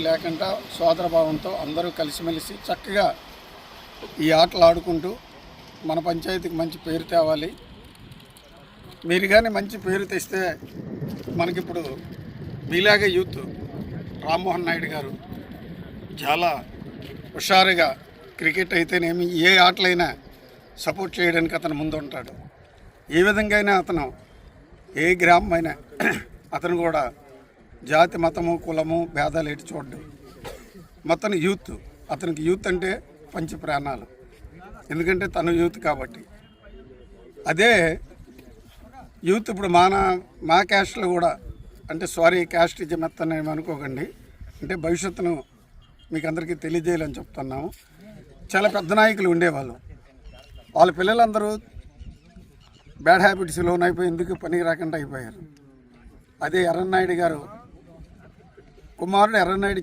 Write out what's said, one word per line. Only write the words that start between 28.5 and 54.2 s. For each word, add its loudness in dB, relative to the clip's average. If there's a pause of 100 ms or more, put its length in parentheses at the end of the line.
కులము -2 (160)
భేదాలు -2
ఎటు -12
చూడడు. -12 (1120)
మొత్తం 0 (140)
యూత్, -2 (400)
అతనికి -6
యూత్ 0
అంటే -2 (440)
పంచి -8
ప్రాణాలు, -4 (840)
ఎందుకంటే 0 (100)
తను 0
యూత్ 0
కాబట్టి. -6 (1300)
అదే 4 (1600)
యూత్ 0
ఇప్పుడు -4
మా 10 (100)
నా-, 2 (300)
మా 8 (140)
క్యాస్ట్లో 0
కూడా, 2 (580)
అంటే -6 (100)
సారీ 6 (140)
క్యాస్ట్ 2
ఇజం -4
ఎత్తనేమి -4
అనుకోకండి, -8 (540)
అంటే -6 (120)
భవిష్యత్తును -2 (800)
మీకు -4
అందరికీ -4 (100)
తెలియజేయాలని -2
చెప్తున్నాము. -10 (840)
చాలా 2
పెద్ద -2
నాయకులు 4
ఉండేవాళ్ళు, 0 (1000)
వాళ్ళ 10
పిల్లలందరూ 4 (1600)
బ్యాడ్ 8
హ్యాబిట్స్ 2 (100)
లోన్ 2
అయిపోయి 0
ఎందుకు -4